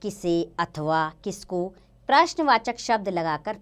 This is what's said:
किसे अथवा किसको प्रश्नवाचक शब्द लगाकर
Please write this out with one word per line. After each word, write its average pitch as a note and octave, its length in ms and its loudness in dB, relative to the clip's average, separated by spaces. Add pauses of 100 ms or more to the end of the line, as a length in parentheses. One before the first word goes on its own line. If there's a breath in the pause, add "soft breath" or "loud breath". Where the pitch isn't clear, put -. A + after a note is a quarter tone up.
किसे F3 580 -2
अथवा D#3 540 -2 (100)
किसको F#3 460 -6 (380 soft breath)
प्रश्नवाचक C4+ 720 2
शब्द G#3 300 -2
लगाकर E3+ 520 -4